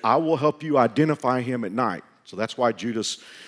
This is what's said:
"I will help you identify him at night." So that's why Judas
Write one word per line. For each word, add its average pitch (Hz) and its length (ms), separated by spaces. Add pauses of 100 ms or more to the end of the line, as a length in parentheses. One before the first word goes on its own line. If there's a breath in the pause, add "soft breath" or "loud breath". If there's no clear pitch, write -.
"I 113 140
will 160 220
help 147 240
you 151 160
identify 127 640
him 123 220
at 92 60
night." 104 320 (220)
So - 100
that's 107 220
why 120 160
Judas 107 460 (300 loud breath)